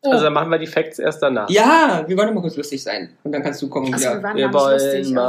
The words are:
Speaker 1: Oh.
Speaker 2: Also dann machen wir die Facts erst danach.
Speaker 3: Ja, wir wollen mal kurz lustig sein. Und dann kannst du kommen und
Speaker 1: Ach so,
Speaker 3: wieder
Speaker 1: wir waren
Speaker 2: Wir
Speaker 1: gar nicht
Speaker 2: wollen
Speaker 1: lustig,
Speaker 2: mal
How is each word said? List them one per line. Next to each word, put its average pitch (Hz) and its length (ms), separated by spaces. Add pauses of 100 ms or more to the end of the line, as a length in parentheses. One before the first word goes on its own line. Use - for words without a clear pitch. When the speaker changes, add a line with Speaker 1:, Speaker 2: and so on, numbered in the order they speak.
Speaker 1:
Oh. 277 100
Speaker 2:
Also 233 140
dann 147 80
machen 156 180
wir 160 80
die 156 80
Facts - 320
erst 151 240
danach. 120 260
Speaker 3:
Ja, 214 580
wir 185 100
wollen 214 160
mal 190 80
kurz 165 140
lustig 143 280
sein. 98 260 (140)
Und 147 80
dann 143 120
kannst 143 180
du 135 80
kommen 131 180
und 127 80
Speaker 1:
Ach - 40
so, - 100
Speaker 3:
wieder 120 80
Speaker 1:
wir - 60
waren - 140
Speaker 2:
Wir 135 120
Speaker 1:
gar - 20
nicht 143 100
Speaker 2:
wollen 139 340
Speaker 1:
lustig, 135 180
Speaker 2:
mal 127 160